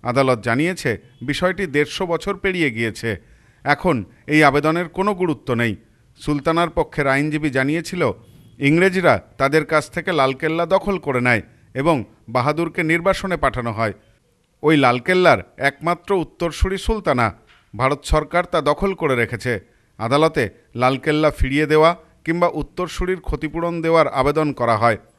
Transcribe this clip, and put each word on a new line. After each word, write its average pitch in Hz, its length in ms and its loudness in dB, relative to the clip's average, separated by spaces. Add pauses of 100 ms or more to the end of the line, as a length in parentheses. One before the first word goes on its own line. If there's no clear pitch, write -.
আদালত 127 400 2
জানিয়েছে 131 540 -2 (240)
বিষয়টি 180 460 -2
দেড়শো 147 380 -2
বছর 170 320 -4
পেরিয়ে 180 340 -2
গিয়েছে, 110 460 -4 (480)
এখন 143 400 0 (220)
এই 151 160 4
আবেদনের 156 440 2
কোনো 196 260 -4
গুরুত্ব 175 400 -4
নেই। 117 200 0 (460)
সুলতানার 160 500 -2
পক্ষের 151 380 -4
আইনজীবী 147 420 0
জানিয়েছিল 151 540 -2 (560)
ইংরেজরা 170 560 4 (220)
তাদের 143 280 2
কাছ 151 240 0
থেকে 175 220 -6
লালকেল্লা 156 540 0
দখল 190 320 0
করে 135 240 -2
নেয় 120 200 2 (320)
এবং 139 300 0 (260)
বাহাদুরকে 151 540 -2
নির্বাসনে 170 540 0
পাঠানো 120 340 -2
হয়। 107 220 -2 (720)
ওই 151 140 6
লালকেল্লার 135 640 4 (180)
একমাত্র 151 560 -4
উত্তরসূরি 170 640 -4
সুলতানা। 160 500 0 (460)
ভারত 135 300 0
সরকার 156 400 0
তা 175 180 -2
দখল 147 320 0
করে 151 220 -2
রেখেছে। 120 380 -2 (440)
আদালতে 139 520 0 (260)
লালকেল্লা 139 560 2
ফিরিয়ে 143 340 0
দেওয়া 156 300 4 (300)
কিংবা 175 220 0
উত্তরসূরির 180 720 -4
ক্ষতিপূরণ 165 640 -6
দেওয়ার 165 260 4
আবেদন 147 460 0
করা 117 240 0
হয় 110 200 2 (220)